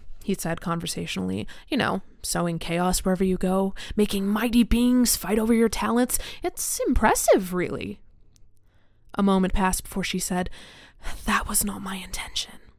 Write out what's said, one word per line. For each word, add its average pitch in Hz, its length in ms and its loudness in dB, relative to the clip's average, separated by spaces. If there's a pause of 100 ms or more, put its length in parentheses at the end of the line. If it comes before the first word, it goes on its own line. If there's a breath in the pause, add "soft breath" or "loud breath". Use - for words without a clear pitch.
(240 loud breath)
he 196 100 0
said 170 260 -4
conversationally. 180 840 -4 (220 loud breath)
"You 302 80 -2
know, 190 260 0 (220)
sowing 170 340 -2
chaos 175 460 -2
wherever 185 180 2
you 185 140 2
go, 190 400 0 (180 loud breath)
making 196 320 0
mighty 220 380 4
beings 247 500 4
fight 202 240 0
over 220 160 4
your 226 140 6
talents. 226 500 0 (240 loud breath)
It's - 380 -4
impressive, 254 760 4
really." - 460 -4 (1120)
A 202 80 -2
moment 190 320 4
passed 185 300 2
before - 180 -6
she 185 160 -4
said, 180 320 0 (760 loud breath)
"That 208 200 0
was 214 180 0
not 196 160 -6
my 196 140 -10
intention." - 640 -8 (200)